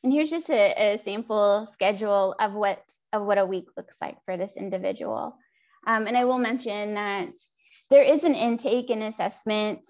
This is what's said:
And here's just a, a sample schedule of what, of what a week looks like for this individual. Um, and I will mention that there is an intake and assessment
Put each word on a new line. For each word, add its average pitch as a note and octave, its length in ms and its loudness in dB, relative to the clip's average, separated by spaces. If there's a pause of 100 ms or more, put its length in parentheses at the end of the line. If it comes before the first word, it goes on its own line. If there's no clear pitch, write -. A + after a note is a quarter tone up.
And C4 120 2
here's D4+ 160 2
just D#4+ 200 -6
a, G#3 440 2
a A3 40 -4
sample G#3 720 0
schedule G3+ 680 0
of G#3 140 0
what, G3+ 280 -2 (300)
of G#3+ 120 -2
what G3+ 140 2
a G3 80 4
week F#3 200 -6 (100)
looks - 260 -16
like - 220 -10
for F#3 140 -8
this G3 180 -8
individual. F#3+ 800 -6 (500)
Um, A3 220 0
and A#3+ 100 0
I B3 60 2
will B3+ 160 0
mention A3 560 -4
that G3+ 320 -4 (640)
there C#4 140 10
is D4+ 200 4
an D#4 100 4
intake A#3 560 0
and A3 140 -2
assessment G#3+ 880 -4